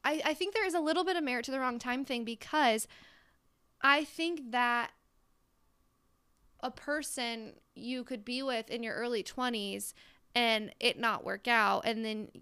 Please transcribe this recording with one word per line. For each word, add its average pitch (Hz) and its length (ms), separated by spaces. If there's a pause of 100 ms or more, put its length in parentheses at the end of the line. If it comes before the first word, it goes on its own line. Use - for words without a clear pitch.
I, 302 220
I 311 80
think 370 200
there 440 120
is 339 80
a 349 80
little 320 240
bit 359 100
of 330 80
merit 247 220
to 277 60
the 269 80
wrong 240 200
time 254 260
thing, 240 200
because 233 640 (920)
I 285 220
think 311 480
that 240 400 (1700)
a 254 100
person 240 840 (220)
you 247 280
could 247 220
be 247 180
with 240 260
in 233 140
your 226 120
early 233 280
twenties 202 720 (420)
and 226 440
it 247 200
not 220 240
work 196 240
out, 208 380
and 220 200
then 214 240 (120)